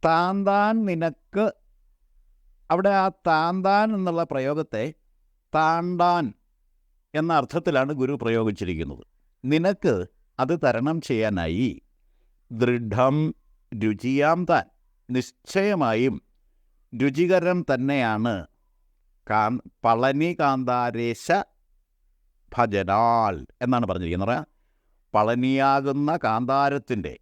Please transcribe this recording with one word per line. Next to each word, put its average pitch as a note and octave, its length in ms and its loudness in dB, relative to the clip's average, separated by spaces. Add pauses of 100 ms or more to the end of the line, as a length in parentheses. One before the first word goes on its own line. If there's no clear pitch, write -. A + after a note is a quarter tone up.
താൻ F3 420 2
താൻ G#3 280 2 (120)
നിനക്ക്, E3+ 600 -2 (1200)
അവിടെ F#3 260 4
ആ F#3+ 100 4 (180)
താൻ E3 400 2
താൻ G3+ 300 4
എന്നുള്ള F3 300 -2
പ്രയോഗത്തെ C#3 600 -2 (720)
താണ്ടാൻ E3+ 720 2 (880)
എന്ന D#3+ 200 0
അർത്ഥത്തിലാണ് C#3+ 600 0
ഗുരു C3 240 -2
പ്രയോഗിച്ചിരിക്കുന്നത്. G2 880 -2 (400)
നിനക്ക് D#3+ 520 2 (440)
അത് C3 200 0
തരണം C#3 420 0
ചെയ്യാനായി G#2 680 -2 (800)
ദൃഢം A#2+ 680 0 (540)
രുചിയാം C3 760 0
താൻ, D#3 200 2 (440)
നിശ്ചയമായും B2+ 1040 -2 (800)
രുചികരം E3+ 680 0
തന്നെയാണ് A#2+ 680 0 (960)
കാ-, G#2+ 340 0 (200)
പളനി C3+ 520 2
കാന്താരേശ B2 960 -2 (1200)
ഭജനാൽ G#2+ 840 2 (260)
എന്നാണ് B2 260 0
പറഞ്ഞിരിക്കുന്നത്. F2+ 420 -2
പറയാ, D3+ 140 -2 (680)
പളനിയാകുന്ന C3+ 1040 2
കാന്താരത്തിൻ്റെ B2 1040 -2